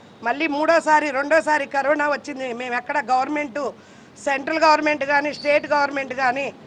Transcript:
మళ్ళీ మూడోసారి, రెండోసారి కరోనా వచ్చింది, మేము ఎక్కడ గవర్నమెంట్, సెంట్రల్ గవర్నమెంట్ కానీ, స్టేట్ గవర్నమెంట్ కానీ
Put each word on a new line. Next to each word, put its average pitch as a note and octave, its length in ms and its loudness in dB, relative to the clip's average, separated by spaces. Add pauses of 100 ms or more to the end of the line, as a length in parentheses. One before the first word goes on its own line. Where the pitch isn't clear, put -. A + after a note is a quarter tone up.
(220)
మళ్ళీ C4+ 240 -2
మూడోసారి, D4+ 640 2
రెండోసారి D4 560 0
కరోనా C#4+ 420 0
వచ్చింది, C4+ 440 -6
మేము B3 220 -6
ఎక్కడ B3 360 -4
గవర్నమెంట్, C#4 480 -2 (640)
సెంట్రల్ C#4 340 -2
గవర్నమెంట్ D4+ 460 4
కానీ, C#4+ 300 0
స్టేట్ D4 320 0
గవర్నమెంట్ C#4 480 -2
కానీ C4 400 -2 (120)